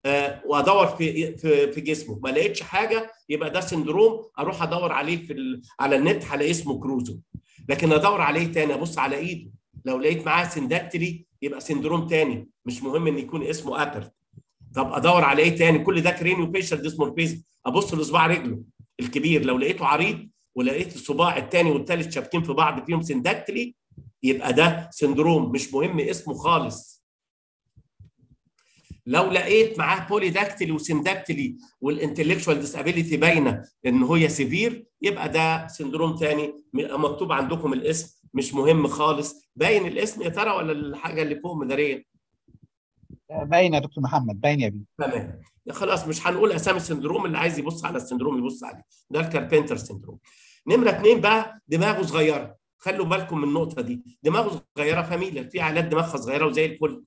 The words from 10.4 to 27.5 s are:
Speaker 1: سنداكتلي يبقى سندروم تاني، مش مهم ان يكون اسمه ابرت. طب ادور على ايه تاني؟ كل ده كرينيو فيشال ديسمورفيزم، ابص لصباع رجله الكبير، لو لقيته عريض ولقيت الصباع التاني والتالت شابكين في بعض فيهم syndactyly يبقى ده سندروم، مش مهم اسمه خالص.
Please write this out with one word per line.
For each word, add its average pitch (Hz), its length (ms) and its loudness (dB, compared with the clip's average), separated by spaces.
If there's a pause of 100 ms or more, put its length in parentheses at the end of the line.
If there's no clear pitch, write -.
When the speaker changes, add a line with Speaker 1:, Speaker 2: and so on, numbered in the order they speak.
Speaker 1:
سنداكتلي 165 800 -4 (160)
يبقى 139 180 -6
سندروم 156 460 -2
تاني، 151 420 0 (180)
مش 123 160 -8
مهم 151 240 -2
ان 147 120 0
يكون 139 240 -6
اسمه - 400 -4
ابرت. - 300 -6 (640)
طب 131 180 -2
ادور 170 320 6
على 139 180 4
ايه 165 140 4
تاني؟ 165 220 6
كل 180 220 2
ده 175 100 4
كرينيو 175 420 -2
فيشال 170 300 -2
ديسمورفيزم، 160 600 -2 (240)
ابص 170 280 2
لصباع 156 320 2
رجله 131 360 -2 (380)
الكبير، 143 440 0
لو 127 140 0
لقيته 143 280 -2
عريض 156 420 0 (260)
ولقيت 131 400 -2
الصباع 156 420 0
التاني 165 340 2
والتالت 160 420 -2
شابكين 160 300 -2
في 147 100 -4
بعض 151 340 0
فيهم 165 160 0
syndactyly 190 720 -2 (480)
يبقى 131 300 0
ده 165 400 4
سندروم، 147 600 2
مش 123 220 -4
مهم 165 260 0
اسمه - 340 -4
خالص. - 720 -2 (2000)